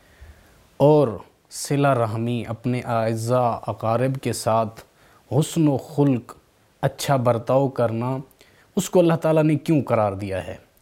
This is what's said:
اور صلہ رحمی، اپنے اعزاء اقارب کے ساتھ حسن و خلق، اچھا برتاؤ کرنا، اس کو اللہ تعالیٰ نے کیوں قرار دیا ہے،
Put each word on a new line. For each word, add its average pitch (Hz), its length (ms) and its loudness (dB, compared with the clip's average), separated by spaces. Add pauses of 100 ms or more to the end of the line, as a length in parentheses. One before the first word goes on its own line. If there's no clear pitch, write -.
(760)
اور 143 320 6 (420)
صلہ 143 380 -2
رحمی، 117 600 -2
اپنے 123 360 -4
اعزاء 117 840 0
اقارب 117 560 -2
کے 117 100 -4
ساتھ 110 480 -2 (520)
حسن 156 360 2
و 139 80 2
خلق، 131 580 -2 (460)
اچھا - 360 -2
برتاؤ 127 520 2
کرنا، 120 500 -2 (580)
اس - 140 -4
کو 185 100 4
اللہ 165 140 4
تعالیٰ 156 300 2
نے 156 100 4
کیوں 147 280 0
قرار 107 300 0
دیا 95 340 -8
ہے، 92 100 -14 (260)